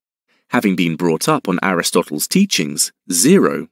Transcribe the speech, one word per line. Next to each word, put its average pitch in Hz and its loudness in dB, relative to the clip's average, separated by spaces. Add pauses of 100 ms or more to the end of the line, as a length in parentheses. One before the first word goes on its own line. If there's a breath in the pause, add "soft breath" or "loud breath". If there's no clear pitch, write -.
(480)
Having 107 0
been 85 0
brought 82 0
up 156 -2
on 90 0
Aristotle's 85 -2
teachings, 85 0 (180)
zero 90 2